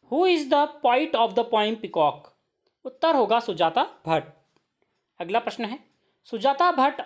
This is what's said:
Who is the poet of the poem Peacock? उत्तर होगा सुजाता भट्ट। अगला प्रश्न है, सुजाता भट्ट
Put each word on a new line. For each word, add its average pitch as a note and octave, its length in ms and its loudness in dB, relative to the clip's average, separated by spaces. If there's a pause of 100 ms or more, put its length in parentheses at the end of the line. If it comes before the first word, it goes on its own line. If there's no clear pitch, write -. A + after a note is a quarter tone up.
(120)
Who E4 140 2
is E4+ 200 0
the D4 200 2 (200)
poet C4 300 2
of A3 180 0
the A#3 100 2
poem A3 320 -2
Peacock? E3 440 -2 (640)
उत्तर D#4 320 0
होगा A3+ 240 2
सुजाता F3 440 0 (220)
भट्ट। D#3+ 180 0 (960)
अगला F3+ 180 -2
प्रश्न A#3 260 -6
है, G#3 140 -8 (460)
सुजाता C4+ 480 0
भट्ट C#4+ 340 0